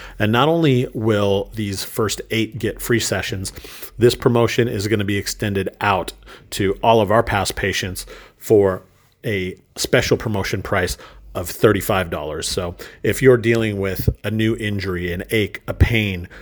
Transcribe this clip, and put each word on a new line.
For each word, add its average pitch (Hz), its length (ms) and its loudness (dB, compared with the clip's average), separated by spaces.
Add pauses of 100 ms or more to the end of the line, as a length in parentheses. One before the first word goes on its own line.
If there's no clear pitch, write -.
(180)
And 107 120 2
not 127 200 4
only 143 420 4
will 101 600 0
these 101 280 -4
first - 380 -4 (100)
eight 110 280 -2
get 107 240 -4
free 117 180 2
sessions, 95 520 -4 (440)
this 120 180 6
promotion 120 540 2
is 110 180 -4
gonna 104 200 0
be 101 100 -2
extended 98 640 -4
out 98 320 0 (380)
to 95 320 -2
all 117 180 6
of 98 100 2
our 113 120 6
past - 340 -2
patients 95 480 -4 (320)
for 98 460 4 (420)
a 95 340 -4 (180)
special 120 420 2
promotion 101 420 -2
price 92 380 -2 (360)
of 90 140 -6
thirty-five 98 640 2
dollars. 78 360 -6
So 87 300 -4 (260)
if 104 200 0
you're 127 160 8
dealing 113 420 2
with 95 300 -4 (140)
a 110 60 -4
new 110 260 0
injury, 92 540 -4
an 90 200 -6
ache, 107 360 -2
a 120 60 -6
pain, 98 560 0 (140)